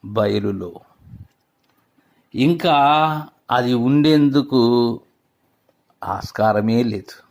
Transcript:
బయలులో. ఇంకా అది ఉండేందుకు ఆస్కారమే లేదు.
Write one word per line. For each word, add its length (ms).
బయలులో. 640
ఇంకా 420
అది 160
ఉండేందుకు 720
ఆస్కారమే 760
లేదు. 240